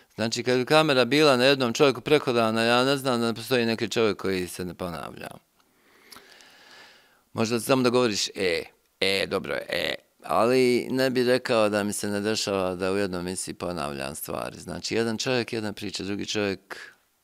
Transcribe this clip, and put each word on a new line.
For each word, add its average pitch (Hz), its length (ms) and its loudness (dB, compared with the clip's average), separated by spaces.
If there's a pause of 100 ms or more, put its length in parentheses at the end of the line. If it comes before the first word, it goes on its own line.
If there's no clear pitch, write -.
(160)
Znači, 113 280 -4
kad 127 140 2
bi 123 80 0
kamera 147 400 4
bila 139 320 4
na 123 80 4
jednom 135 280 4
čovjeku 131 280 4
preko 139 320 2
dana, 113 300 2
ja 120 200 4
ne 139 140 0
znam 131 240 0
da 117 120 0
postoji 117 320 0
neki 113 240 -2
čovjek 107 280 0
koji 92 300 -2
se 90 180 -10
ne 85 80 -8
ponavlja. 80 540 -10 (2000)
Možda 113 260 0
samo 131 240 2
da 123 60 6
govoriš 117 460 2
„e, 87 280 0 (360)
e, 95 280 0
dobro 85 260 -4
je, 64 160 -6
e”, 78 260 -4 (280)
ali 120 680 2
ne 131 180 0
bi 123 140 0
rekao 120 460 2
da 104 140 0
mi 101 100 -2
se - 140 -6
ne 104 140 -2
dešava 98 540 -2
da 92 160 -2
u 98 60 0
jednoj 92 220 -2
emisiji 90 340 -6
ponavljam 73 640 -6
stvari. 64 440 -8
Znači, 87 360 -8
jedan 113 220 0
čovjek, 123 360 -2
jedna 107 200 -6
priča, 101 300 -10
drugi 98 220 -6
čovjek, - 680 -6 (300)